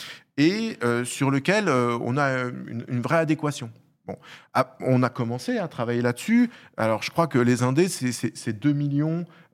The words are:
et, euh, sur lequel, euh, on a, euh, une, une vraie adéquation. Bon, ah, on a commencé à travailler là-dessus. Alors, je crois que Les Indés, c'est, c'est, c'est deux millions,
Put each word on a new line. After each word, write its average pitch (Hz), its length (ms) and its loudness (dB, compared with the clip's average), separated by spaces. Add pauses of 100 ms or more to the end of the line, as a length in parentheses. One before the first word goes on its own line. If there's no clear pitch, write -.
(380)
et, 202 460 2
euh, 120 200 2
sur 135 280 0
lequel, 180 360 2
euh, 120 340 2
on 117 140 -2
a, 143 120 2
euh, 127 240 -2 (160)
une, 117 200 -8
une 123 140 -2
vraie 120 160 0
adéquation. 147 540 -2 (340)
Bon, - 120 -12 (360)
ah, - 280 0
on 127 200 2
a 123 80 2
commencé 127 480 -4
à 180 100 -4
travailler 120 360 -2
là-dessus. 233 480 2 (260)
Alors, 110 240 0
je - 80 -8
crois 170 160 0
que 135 140 2
Les 123 240 4
Indés, 135 240 2
c'est, 131 240 -4
c'est, - 260 -6
c'est 117 160 -6
deux 143 200 0
millions, 147 520 -2 (280)